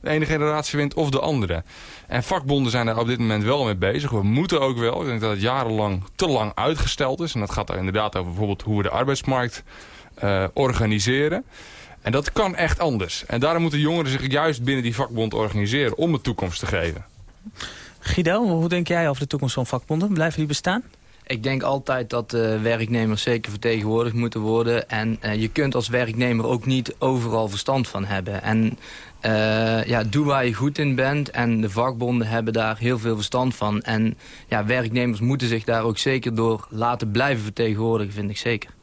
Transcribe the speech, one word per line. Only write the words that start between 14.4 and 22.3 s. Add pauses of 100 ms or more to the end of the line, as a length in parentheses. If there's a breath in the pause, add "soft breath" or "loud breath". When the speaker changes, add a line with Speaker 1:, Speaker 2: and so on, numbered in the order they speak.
Speaker 1:
binnen
die
vakbond
organiseren
om
het
toekomst
te
geven. (960 loud breath)
Speaker 2:
Guido,
hoe
denk
jij
over
de
toekomst
van
vakbonden?
Blijven
die
bestaan? (420 soft breath)
Speaker 3:
Ik
denk
altijd
dat,